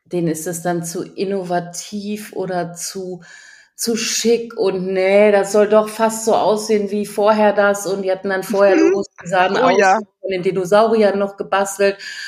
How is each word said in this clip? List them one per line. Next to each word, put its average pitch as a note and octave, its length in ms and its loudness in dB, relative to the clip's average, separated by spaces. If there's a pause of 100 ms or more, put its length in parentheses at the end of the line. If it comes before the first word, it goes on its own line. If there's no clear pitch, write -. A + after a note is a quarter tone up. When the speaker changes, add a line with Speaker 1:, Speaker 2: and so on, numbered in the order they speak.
Speaker 1:
denen E3+ 220 -4
ist D#3+ 180 -4
es F3 160 -8
dann F3 220 -4
zu F3 200 -8
innovativ G3 1300 -8
oder F3+ 400 -6
zu, F3+ 480 -12 (540)
zu A#3 200 -4
schick A#3 600 -2
und F#3 380 -2
nee, G3 380 4
das G3 200 2
soll G#3 160 4
doch G#3+ 220 4
fast A3+ 340 -2
so G#3+ 120 2
aussehen G#3 560 0
wie G#3 160 -4
vorher G#3+ 440 2
das G3+ 360 0
und G3 160 -4
die F#3 80 -2
hatten F#3+ 180 -4
dann F#3+ 140 -2
vorher G3 320 4
Speaker 2:
Mhm. D#3+ 60 4
Speaker 1:
Logos, F#3+ 260 2 (160)
die E3+ 40 -16
sahen F#3 300 2
Speaker 2:
Oh B3+ 120 4
Speaker 1:
aus - 100 2
Speaker 2:
ja. G3 200 4
Speaker 1:
wie G#3+ 60 -8 (160)
von F#3 80 -6
den F#3 140 -4
Dinosauriern G3 760 2
noch G3+ 200 -4
gebastelt. G3 600 -2 (300)